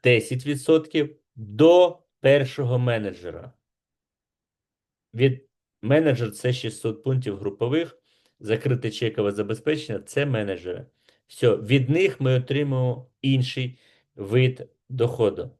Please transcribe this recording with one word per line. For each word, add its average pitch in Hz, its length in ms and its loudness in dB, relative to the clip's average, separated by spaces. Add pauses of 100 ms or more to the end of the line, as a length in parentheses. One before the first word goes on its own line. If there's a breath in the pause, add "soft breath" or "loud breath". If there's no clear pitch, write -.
десять 127 420 2
відсотків 151 680 0 (200)
до 165 640 4 (200)
першого 135 600 2
менеджера. 95 760 -4 (1600)
Від 131 340 0 (340)
менеджер — 123 500 2
це 127 220 -4
шістсот 113 500 -6
пунктів 127 340 -2
групових, 117 600 -4 (420)
закрите 113 520 -2
чекове 107 400 -2
забезпечення — 110 760 -4
це 143 200 -2
менеджери. 98 600 -4 (420)
Все, 113 280 2
від 123 340 0
них 170 320 0
ми 127 120 2
отримуємо 127 760 -2 (100)
інший 127 580 -2 (360 soft breath)
вид 123 540 0 (200)
доходу 113 720 -2